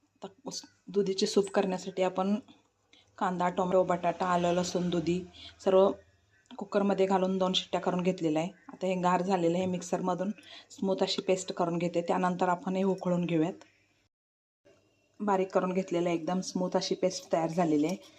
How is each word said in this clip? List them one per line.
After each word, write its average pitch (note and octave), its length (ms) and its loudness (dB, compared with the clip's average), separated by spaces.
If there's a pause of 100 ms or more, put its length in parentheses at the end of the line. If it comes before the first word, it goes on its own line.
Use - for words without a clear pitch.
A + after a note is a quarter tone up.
(240)
तर F#3 40 -14 (180)
उस-, - 200 -10 (220)
दुधीचे F#3+ 400 0
सूप G3 220 2
करण्यासाठी F#3 540 -2
आपण F#3 320 0 (840)
कांदा, F3+ 320 0
टोमॅटो, F#3 340 2
बटाटा, F3 420 0
आलं, F3 280 2
लसूण, F3+ 360 0
दुधी F3 320 0 (440)
सर्व F#3+ 260 6 (680)
कुकरमध्ये G3 480 2
घालून F#3+ 320 2
दोन F#3 160 0
शिट्ट्या - 280 -2
करून F3+ 200 0
घेतलेल्या E3 400 0
आहे. F3+ 100 -4 (160)
आता - 200 -6
हे F#3 80 0
गार F3+ 260 2
झालेलं F3 360 2
आहे, F#3 80 0
मिक्सरमधून F3+ 680 -2 (380)
स्मूथ F#3+ 320 -2
अशी F#3+ 200 0
पेस्ट F#3 320 -2
करून F3 240 0
घेते. E3+ 240 0
त्यानंतर F3+ 480 0
आपण F3+ 260 -2
हे F#3+ 80 0
उकळून F3+ 420 0
घेऊयात. E3 280 0 (1700)
बारीक F#3+ 280 2
करून F#3 260 0
घेतलेलं F3+ 360 0
आहे, E3+ 80 0
एकदम F3+ 220 -2
स्मूथ F3+ 360 -4
अशी F#3 200 0
पेस्ट - 380 -2
तयार E3 160 0
झालेली D#3+ 360 2
आहे. F3+ 100 -2 (240)